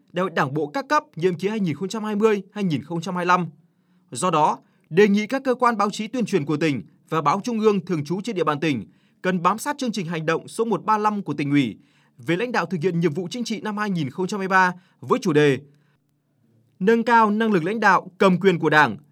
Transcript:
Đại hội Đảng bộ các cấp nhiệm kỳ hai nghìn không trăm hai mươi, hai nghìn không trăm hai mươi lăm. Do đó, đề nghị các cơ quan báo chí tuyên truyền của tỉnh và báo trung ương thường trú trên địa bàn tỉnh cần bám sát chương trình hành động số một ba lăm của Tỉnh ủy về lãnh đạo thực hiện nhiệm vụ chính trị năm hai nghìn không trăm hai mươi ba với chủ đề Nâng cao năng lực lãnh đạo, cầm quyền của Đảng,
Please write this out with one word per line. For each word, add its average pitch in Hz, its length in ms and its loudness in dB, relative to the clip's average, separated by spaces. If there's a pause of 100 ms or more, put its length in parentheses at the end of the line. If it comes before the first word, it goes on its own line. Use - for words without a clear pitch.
(120)
Đại 180 100 -4
hội 185 80 -2
Đảng 160 240 -2
bộ 151 120 -2
các 269 220 -8
cấp 302 160 2 (120)
nhiệm 175 180 0
kỳ 185 140 -4
hai 220 120 -4
nghìn 170 140 -2
không 190 140 -8
trăm 214 160 -8
hai 214 120 -4
mươi, 208 260 2 (100)
hai 208 120 -6
nghìn 151 180 -2
không 170 180 -8
trăm 180 140 -8
hai 180 100 -4
mươi 180 40 -4
lăm. 180 180 4 (640)
Do 180 200 -2
đó, 160 280 2 (320)
đề 202 180 6
nghị 208 180 2
các 269 180 -6
cơ 254 100 0
quan 247 220 0
báo 202 140 0
chí 214 160 -8
tuyên 247 180 -4
truyền 165 200 0
của 151 120 -2
tỉnh 147 260 0 (260)
và 160 140 -2
báo 156 220 2
trung 233 160 -4
ương 208 240 2
thường 160 200 -4
trú 170 160 -6
trên 190 160 -6
địa 165 80 0
bàn 147 160 0
tỉnh 135 260 -2 (360)
cần 185 200 -2
bám 202 160 2
sát 294 200 -6
chương 247 140 -4
trình 175 140 -6
hành 160 200 -6
động 139 220 -2
số 226 160 -4
một 202 200 -4
ba 214 140 0
lăm 208 240 -2
của 151 120 -6
Tỉnh 147 160 -4
ủy 131 260 0 (420)
về 147 180 -2
lãnh 240 160 -4
đạo 180 140 0
thực 175 160 -4
hiện 170 180 0
nhiệm 170 120 0
vụ 175 180 -6
chính 247 140 -6
trị 214 160 -6
năm 208 180 -6
hai 208 120 -4
nghìn 156 200 -2
không 185 160 -6
trăm 202 140 -6
hai 190 80 -4
mươi 190 40 -2
ba 185 200 4 (280)
với 220 180 0
chủ 202 140 0
đề 143 260 4 (1200)
Nâng 226 240 4
cao 226 280 4
năng 214 220 0
lực 165 120 2
lãnh 214 160 -4
đạo, 185 380 2
cầm 185 220 4
quyền 185 180 4
của 156 120 0
Đảng, 143 260 4 (160)